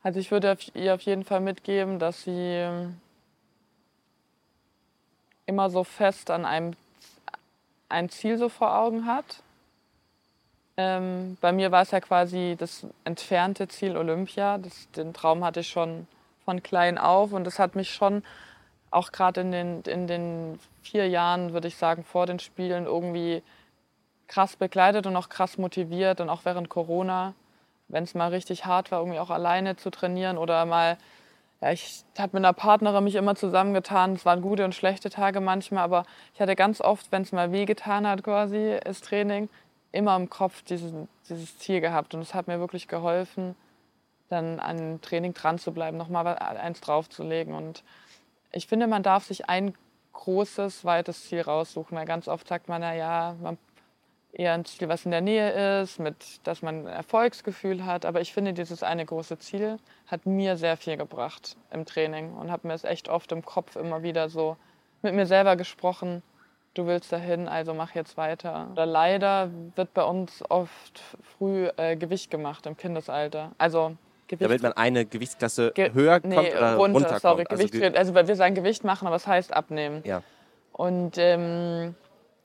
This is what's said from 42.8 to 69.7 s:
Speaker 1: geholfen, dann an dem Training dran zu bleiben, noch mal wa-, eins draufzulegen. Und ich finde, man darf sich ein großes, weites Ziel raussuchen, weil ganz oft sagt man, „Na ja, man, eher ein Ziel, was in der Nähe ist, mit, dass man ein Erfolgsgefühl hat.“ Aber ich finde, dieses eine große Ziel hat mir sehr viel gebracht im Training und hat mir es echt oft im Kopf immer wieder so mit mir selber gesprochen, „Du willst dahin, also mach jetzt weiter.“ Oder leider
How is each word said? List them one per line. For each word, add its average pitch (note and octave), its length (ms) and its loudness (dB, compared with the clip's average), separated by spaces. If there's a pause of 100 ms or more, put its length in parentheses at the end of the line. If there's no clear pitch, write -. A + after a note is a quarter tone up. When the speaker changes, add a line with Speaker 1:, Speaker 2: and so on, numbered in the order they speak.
Speaker 1:
geholfen, F3+ 680 -2 (760)
dann E3 300 -4
an E3 180 -6
dem D#3+ 240 -8
Training F3 320 -4
dran D#3+ 240 -2
zu E3+ 160 -6
bleiben, E3 240 -6
noch E3 120 -10
mal E3+ 160 0
wa-, F3 80 0
eins - 480 -8
draufzulegen. D#3+ 760 -4
Und D#3+ 280 -12 (680)
ich - 160 -10
finde, A3+ 200 2
man G#3 160 0
darf G3 220 4
sich - 240 -10
ein F#3+ 240 -2 (400)
großes, G3 720 -4
weites E3+ 400 -2
Ziel E3+ 160 -4
raussuchen, D#3+ 560 -4
weil D#3+ 80 -6
ganz E3 220 -6
oft E3 200 -6
sagt F3 220 -8
man, E3+ 120 -4
„Na E3+ 120 -4
ja, E3 480 -4
man, E3+ 160 -8 (720)
eher F3 220 0
ein E3+ 120 -2
Ziel, - 240 -8
was E3+ 160 -2
in F3 60 -2
der E3+ 100 2
Nähe G3+ 600 2
ist, F#3+ 180 -8
mit, D#3 160 -4 (280)
dass E3+ 180 -6
man D#3+ 240 -8
ein - 20 -12
Erfolgsgefühl F#3+ 960 -2
hat.“ F3 200 -4
Aber E3+ 160 0
ich F3 120 -8
finde, G3 200 -2
dieses E3+ 300 -8
eine E3 220 -2
große D#3+ 340 -8
Ziel G#3+ 400 -6 (280)
hat F3 200 -6
mir F#3+ 300 0
sehr E3 200 0
viel D#3 200 -6
gebracht - 600 -8 (140)
im D#3+ 140 -8
Training D#3 500 -4
und E3+ 160 -8
hat E3+ 120 -6
mir E3 100 -6
es E3 100 -8
echt - 260 -6
oft - 220 -2
im E3 120 -6
Kopf - 320 -6
immer D#3+ 280 -6
wieder E3 260 -2
so D#3+ 280 -4 (440)
mit G3 140 -2
mir G3+ 100 4
selber F#3+ 300 6
gesprochen, F3+ 640 -6 (540)
„Du F3 100 -4
willst F3 260 -2
dahin, F3 360 -2
also D#3+ 260 -4
mach D#3+ 220 -6
jetzt E3 220 -8
weiter.“ D#3+ 540 -4
Oder D#3+ 140 2
leider F#3+ 640 4 (260)